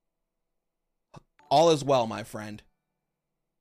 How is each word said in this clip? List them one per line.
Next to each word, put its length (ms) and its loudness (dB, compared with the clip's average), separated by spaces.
All 200 4
is 120 0
well, 240 0
my 180 -8
friend. 380 -14